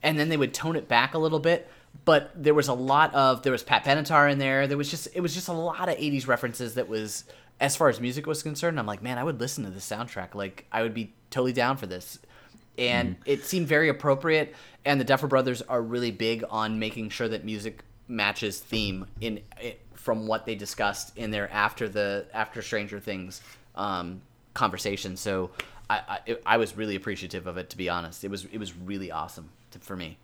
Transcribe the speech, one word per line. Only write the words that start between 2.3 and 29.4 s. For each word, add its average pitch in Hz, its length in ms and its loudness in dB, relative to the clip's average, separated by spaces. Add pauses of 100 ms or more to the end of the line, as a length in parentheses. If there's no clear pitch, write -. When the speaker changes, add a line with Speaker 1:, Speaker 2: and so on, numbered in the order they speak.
Speaker 1:
there 151 200 4
was 143 140 4
a 127 60 2
lot 139 400 4
of, 131 280 6
there 135 100 2
was 120 100 0
Pat 120 220 2
Benatar 143 460 6
in 139 80 2
there. 135 280 2
There 139 120 0
was 143 120 -2
just, - 240 -8
it 180 60 -2
was 165 140 0
just 180 140 -8
a 180 40 -4
lot 170 360 -2
of 165 100 2
eighties 143 300 0
references 120 460 0
that 123 140 0
was, 110 360 -4 (360)
as 139 160 2
far 156 120 6
as 117 120 2
music 123 260 -4
was 151 160 -4
concerned, 156 360 -2
I'm 113 80 -2
like, 104 160 -6
"Man, 123 160 -4
I 123 60 -2
would 151 160 -2
listen 127 240 -4
to 98 60 -8
this 95 180 -10
soundtrack. 104 460 -8
Like, 98 380 -8
I 113 100 0
would 113 120 -2
be 113 180 -6 (180)
totally 127 220 0
down 123 240 2
for 117 100 -10
this." 90 320 -10 (600)
And 120 380 0
Speaker 2:
Mm-hmm. - 140 -20
Speaker 1:
it 139 140 0
seemed 175 240 -2
very 151 220 4
appropriate. 147 640 2 (320)
And 143 120 4
the 131 60 2
Duffer 135 220 4
Brothers 127 340 2
are 123 220 -2
really 120 280 -2
big 113 380 0
on 110 300 -2
making 110 320 -4
sure 117 180 -2
that 107 160 -4
music 107 400 -8 (240)
matches 104 500 0
theme 101 480 -2 (140)
in, 110 200 -4 (200)
it, 113 180 -10 (140)
from 110 340 -2
what 110 200 -2
they 113 80 -2
discussed 101 640 -4
in 113 120 -6
their 101 220 -2
after 104 380 0
the, 101 420 -2
after 110 300 -4
Stranger 101 360 -4
Things, 95 440 -8 (320)
um, 92 480 -4 (320)
conversation. 95 640 -2
So 95 320 -2 (400)
I, 107 180 2
I, 98 160 -6
it, 117 220 -4
I 110 100 6
was 113 220 2
really 107 180 -2
appreciative 95 500 -6
of 90 120 -6
it, 87 120 -8
to - 60 -16
be 90 140 -2
honest. 85 340 -4
It 98 60 -4
was, 95 160 -8
it - 100 -12
was 98 180 -8
really 92 360 -8
awesome 80 400 -8 (220)